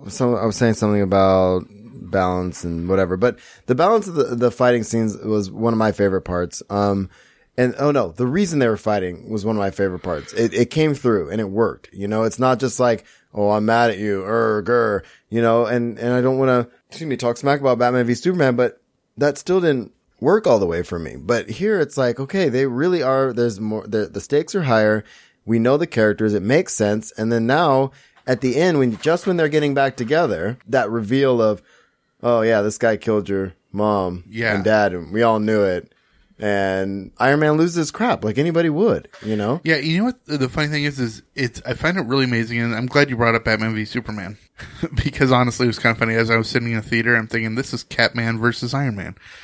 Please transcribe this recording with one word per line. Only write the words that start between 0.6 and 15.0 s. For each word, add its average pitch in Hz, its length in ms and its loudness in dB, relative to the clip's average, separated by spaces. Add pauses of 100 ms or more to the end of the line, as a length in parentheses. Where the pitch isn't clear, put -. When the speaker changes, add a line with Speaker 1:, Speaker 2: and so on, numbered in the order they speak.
Speaker 1:
something 104 260 2
about 95 640 4 (420)
balance 92 560 -2
and 85 240 -4
whatever, 92 300 2
but 113 220 0 (260)
the 127 100 0
balance 196 320 2
of 180 60 -10
the, 147 100 2 (120)
the 120 160 2
fighting 123 320 2
scenes 110 340 -2
was 107 320 -2
one 110 240 -2
of 113 60 0
my 110 120 2
favorite 95 300 0
parts. 87 480 -6
Um, 101 400 0 (480)
and, 123 220 0
oh 143 120 2
no, 117 200 0
the 123 160 -4
reason 165 320 0
they 127 80 4
were 107 100 0
fighting 95 520 -4
was 107 140 -4
one 110 120 0
of 107 40 -2
my 98 120 -2
favorite 92 320 -2
parts. 80 300 -6
It, 110 200 0
it 117 160 2
came 156 240 2
through 104 380 0
and 107 100 -4
it 101 80 -6
worked. 98 440 -2
You 98 140 -8
know, 107 160 0
it's 113 140 -2
not 127 220 2
just 123 200 -2
like, 120 260 2 (280)
"Oh, 104 180 0
I'm 107 140 0
mad 117 240 4
at 101 80 -4
you, 98 260 -2
er, 110 420 0
grr," 113 380 2 (260)